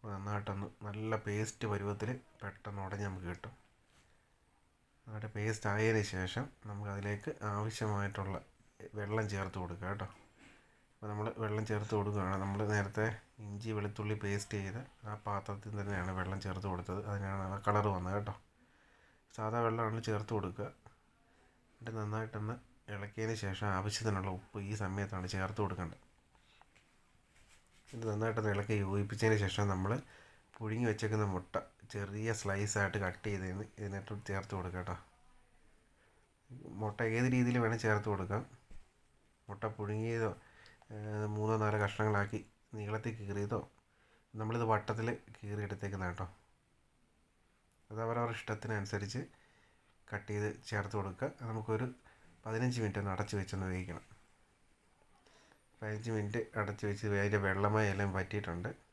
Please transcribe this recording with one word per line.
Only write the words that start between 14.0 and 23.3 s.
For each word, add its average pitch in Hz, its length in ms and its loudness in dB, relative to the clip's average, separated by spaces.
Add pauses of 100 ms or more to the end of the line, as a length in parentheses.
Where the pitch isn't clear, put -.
പേസ്റ്റ് 101 400 0
ചെയ്ത 98 160 -4 (300)
ആ 104 40 -4 (140)
പാത്രത്തിൽ 101 540 -4
തന്നെയാണ് 95 380 0
വെള്ളം 95 260 0
ചേർത്ത് 95 280 -2
കൊടുത്തത്. 92 280 -2 (100)
അതിനാണ് 98 320 -2 (100)
ആ 98 40 -4 (100)
കളർ 104 280 6
വന്നത് 90 220 0
കേട്ടോ. 104 180 -2 (1000)
സാധാ 113 300 2
വെള്ളമാണ് 113 420 2
ചേർത്ത് 104 280 0
കൊടുക്കുക. 98 300 -2 (1120)
എന്നിട്ട് 110 220 -4
നന്നായിട്ടൊന്ന് 110 540 -2 (400)
ഇളക്കിയതിന് 110 500 -2